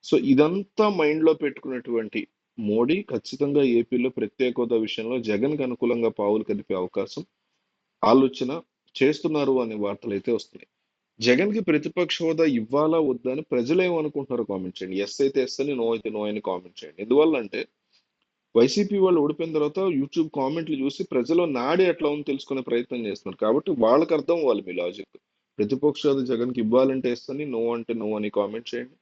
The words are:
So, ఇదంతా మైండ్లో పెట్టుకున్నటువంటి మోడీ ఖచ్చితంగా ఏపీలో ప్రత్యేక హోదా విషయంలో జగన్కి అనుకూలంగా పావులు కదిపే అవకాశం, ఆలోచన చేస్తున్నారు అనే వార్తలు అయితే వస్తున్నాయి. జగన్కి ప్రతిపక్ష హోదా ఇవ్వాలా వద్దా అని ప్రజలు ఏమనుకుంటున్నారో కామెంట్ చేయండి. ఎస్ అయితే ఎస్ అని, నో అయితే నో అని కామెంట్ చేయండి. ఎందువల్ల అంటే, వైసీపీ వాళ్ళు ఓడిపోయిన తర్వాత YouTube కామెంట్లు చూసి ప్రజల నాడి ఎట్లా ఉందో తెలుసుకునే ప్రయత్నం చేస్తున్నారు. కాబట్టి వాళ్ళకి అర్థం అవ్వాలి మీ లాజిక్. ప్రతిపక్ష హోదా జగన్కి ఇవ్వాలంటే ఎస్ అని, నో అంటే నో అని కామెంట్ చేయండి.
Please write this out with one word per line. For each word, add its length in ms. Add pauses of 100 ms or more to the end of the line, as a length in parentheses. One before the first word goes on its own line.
So, 100 (160)
ఇదంతా 560 (100)
మైండ్లో 380
పెట్టుకున్నటువంటి 840 (380)
మోడీ 380 (140)
ఖచ్చితంగా 520 (140)
ఏపీలో 400
ప్రత్యేక 420
హోదా 180 (100)
విషయంలో 300 (120)
జగన్కి 380
అనుకూలంగా 520
పావులు 300
కదిపే 320
అవకాశం, 420 (800)
ఆలోచన 480 (440)
చేస్తున్నారు 680
అనే 220
వార్తలు 320
అయితే 160
వస్తున్నాయి. 360 (520)
జగన్కి 480
ప్రతిపక్ష 540
హోదా 240 (120)
ఇవ్వాలా 400 (120)
వద్దా 220
అని 200
ప్రజలు 300
ఏమనుకుంటున్నారో 680
కామెంట్ 280
చేయండి. 260
ఎస్ 200
అయితే 180
ఎస్ 180
అని, 200
నో 120
అయితే 240
నో 140
అని 180
కామెంట్ 320
చేయండి. 240
ఎందువల్ల 380
అంటే, 200 (920)
వైసీపీ 500
వాళ్ళు 200
ఓడిపోయిన 340
తర్వాత 220 (200)
YouTube 300 (100)
కామెంట్లు 420
చూసి 220 (100)
ప్రజల 320 (140)
నాడి 320
ఎట్లా 220
ఉందో 160
తెలుసుకునే 380
ప్రయత్నం 400
చేస్తున్నారు. 360
కాబట్టి 280 (120)
వాళ్ళకి 340
అర్థం 220
అవ్వాలి 280
మీ 140
లాజిక్. 340 (420)
ప్రతిపక్ష 480
హోదా 260
జగన్కి 320
ఇవ్వాలంటే 520
ఎస్ 140
అని, 240
నో 100 (120)
అంటే 180
నో 240
అని 120 (100)
కామెంట్ 320
చేయండి. 300